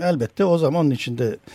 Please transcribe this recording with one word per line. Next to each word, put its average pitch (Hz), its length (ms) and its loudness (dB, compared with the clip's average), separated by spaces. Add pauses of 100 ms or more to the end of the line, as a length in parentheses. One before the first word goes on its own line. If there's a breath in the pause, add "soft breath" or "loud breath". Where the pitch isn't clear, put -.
Elbette 170 420 0
o 175 140 2
zaman 160 260 0
onun 147 60 4
içinde 120 460 -4 (180 loud breath)